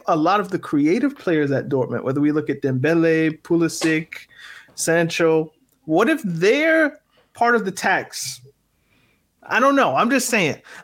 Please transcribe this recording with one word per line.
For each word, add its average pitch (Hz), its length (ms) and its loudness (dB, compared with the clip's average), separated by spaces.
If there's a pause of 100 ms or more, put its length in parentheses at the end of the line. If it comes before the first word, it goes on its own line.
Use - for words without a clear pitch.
a 180 80 2
lot 175 240 2
of 185 100 -6
the 180 100 -4
creative 196 560 0
players 151 360 0
at 135 180 -4
Dortmund, 120 340 -2
whether 135 180 -2
we 147 100 2
look 151 180 -2
at 135 140 -4
Dembele, 160 800 0
Pulisic, 160 840 -2 (480)
Sancho, 165 760 0 (340)
what 190 240 2
if 311 140 0
they're 285 760 0 (340)
part 240 220 2
of 196 100 0
the 190 60 -4
tax? - 680 -4 (1000)
I 208 160 -2
don't 277 160 2
know. 196 200 2
I'm 202 160 2
just 269 180 0
saying, 175 320 0 (220)